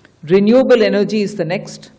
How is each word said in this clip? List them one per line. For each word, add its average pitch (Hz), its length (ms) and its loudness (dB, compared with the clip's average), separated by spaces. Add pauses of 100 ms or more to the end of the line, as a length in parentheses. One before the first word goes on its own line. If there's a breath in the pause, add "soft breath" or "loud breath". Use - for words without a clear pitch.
(240 soft breath)
Renewable 214 600 2
energy 202 380 -2
is 196 140 -6
the 175 100 -6
next. - 540 -10